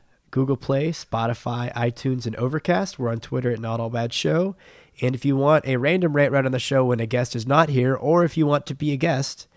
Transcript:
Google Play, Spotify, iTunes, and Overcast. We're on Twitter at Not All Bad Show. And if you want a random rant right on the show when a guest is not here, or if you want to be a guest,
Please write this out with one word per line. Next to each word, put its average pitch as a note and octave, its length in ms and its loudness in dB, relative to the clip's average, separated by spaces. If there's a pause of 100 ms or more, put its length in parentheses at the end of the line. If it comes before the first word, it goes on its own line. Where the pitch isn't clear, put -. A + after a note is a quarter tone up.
(320)
Google C3 260 0
Play, C#3 340 -2
Spotify, A#2+ 800 -6
iTunes, A#2+ 520 -2
and A2 120 -6
Overcast. D#3 600 -2
We're A#2+ 120 -2
on A#2 80 -4
Twitter B2+ 320 -2
at A2+ 80 -4
Not A2+ 200 -4
All A#2 100 -4
Bad A#2 240 -2
Show. E3+ 420 0 (460)
And B2+ 120 0
if B2+ 120 -6
you C#3 100 2
want C#3+ 300 4
a C3 120 0
random D#3+ 360 2
rant C#3+ 180 4
right C3+ 140 2
on C3 60 0
the B2+ 80 0
show C3 260 2
when B2 140 2
a A2+ 60 -2
guest A#2+ 300 -2
is A2+ 100 -4
not D3+ 240 4
here, C3 260 2
or E3 280 2
if E3 140 -2
you D#3 100 4
want C#3+ 200 2
to C#3 80 -6
be D3+ 160 -2
a C#3 60 -2
guest, C3+ 600 -2